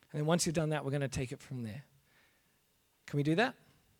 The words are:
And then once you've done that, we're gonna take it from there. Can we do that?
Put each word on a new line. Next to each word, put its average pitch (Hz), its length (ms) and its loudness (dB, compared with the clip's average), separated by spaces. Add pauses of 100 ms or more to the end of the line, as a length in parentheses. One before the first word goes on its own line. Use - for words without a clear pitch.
(120)
And 147 80 -4
then 151 60 0
once 165 180 4
you've 165 100 0
done 160 160 2
that, 147 140 0
we're 139 60 -2
gonna 139 180 0
take 131 240 -4
it 131 80 -12
from 131 220 -8
there. 113 240 -8 (1200)
Can - 100 -4
we 143 60 2
do 151 140 4
that? 240 200 2 (440)